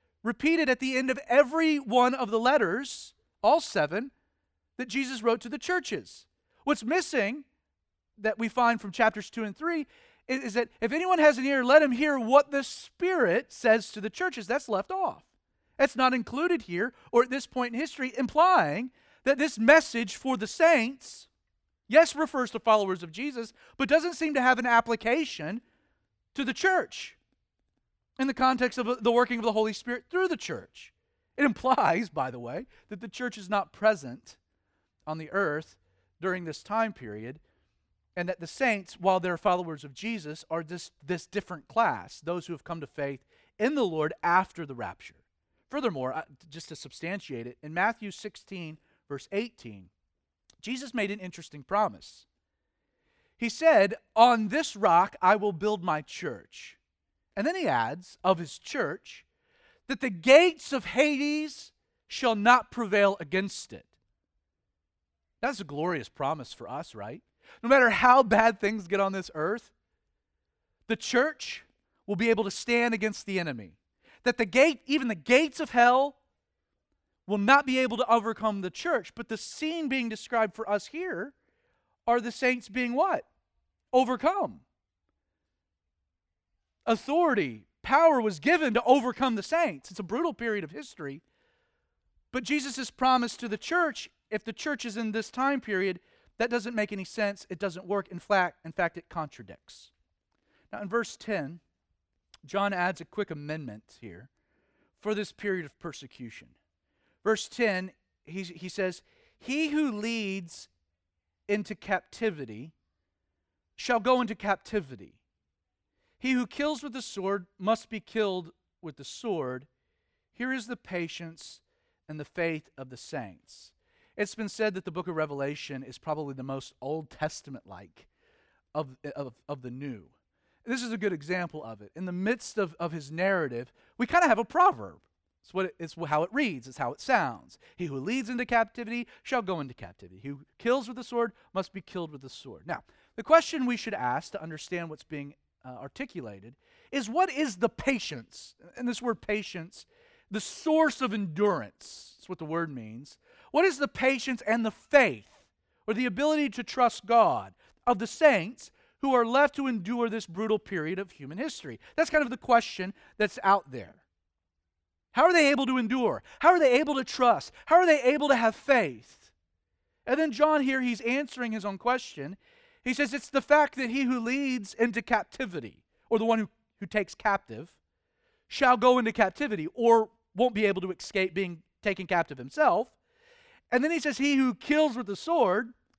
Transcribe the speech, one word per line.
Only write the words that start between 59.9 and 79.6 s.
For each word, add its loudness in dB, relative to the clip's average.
the -4
gates 6
of -4
Hades -2
shall 0
not 4
prevail 2
against -6
it." -18
That's -4
a -10
glorious -4
promise -6
for -14
us, -10
right? -12
No -6
matter 6
how 8
bad 4
things -4
get 0
on 0
this -6
earth, -4
the 0
church -2
will -4
be 0
able 2
to -4
stand 0
against -4
the -2
enemy. -8
That 0
the 0
gate, 4
even 0
the -2
gates 2
of -4
hell, 4
will 0
not 6
be 0
able 0
to 0
overcome 0
the -6
church. -4
But -12
the -6
scene -6